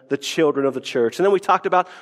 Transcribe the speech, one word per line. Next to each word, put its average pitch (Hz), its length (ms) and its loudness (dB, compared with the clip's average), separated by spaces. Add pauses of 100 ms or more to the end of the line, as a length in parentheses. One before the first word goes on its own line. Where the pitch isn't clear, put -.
the 139 100 -4
children 139 480 0
of 131 100 0
the 127 60 -8
church. 117 380 -2
And 180 60 2
then 202 80 2
we 185 80 2
talked 185 240 0
about 180 240 0 (120)